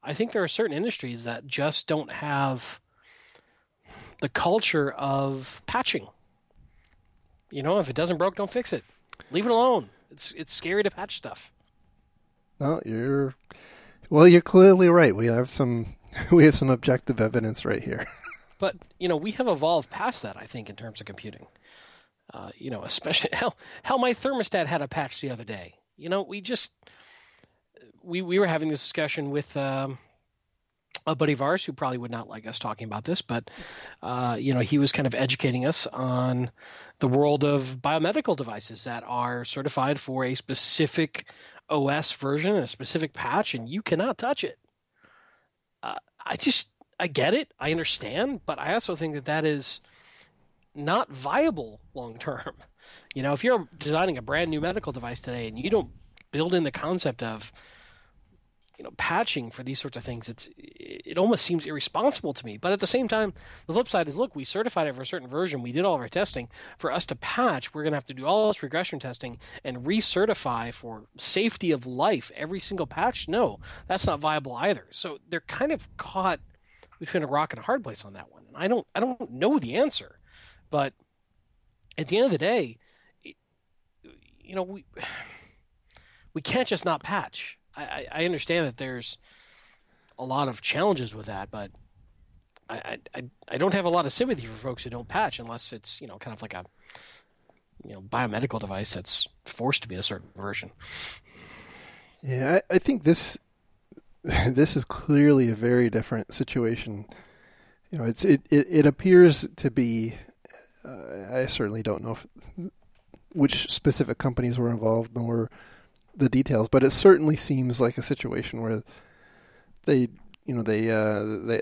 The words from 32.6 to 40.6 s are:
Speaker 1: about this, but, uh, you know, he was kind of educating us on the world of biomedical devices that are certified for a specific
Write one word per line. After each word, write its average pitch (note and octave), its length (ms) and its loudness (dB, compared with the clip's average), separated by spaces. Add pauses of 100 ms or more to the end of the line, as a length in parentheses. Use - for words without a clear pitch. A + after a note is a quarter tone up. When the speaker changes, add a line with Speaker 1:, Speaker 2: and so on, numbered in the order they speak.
Speaker 1:
about G#2+ 200 -8
this, F3 180 -2
but, A#2+ 260 -6 (540)
uh, B2 360 -2
you C3+ 140 2
know, B2 60 4
he B2 180 2
was C#3 140 4
kind D3+ 160 0
of B2+ 80 -2
educating B2+ 500 0
us D#3 220 0
on B2+ 640 -2 (480)
the C#3 80 2
world C#3+ 360 4
of C3+ 380 0
biomedical D#3+ 560 0
devices A2 460 -10
that A#2 240 -8
are B2 360 -2
certified C#3 560 -2
for C3 240 -4
a B2+ 120 -2
specific - 920 0 (420)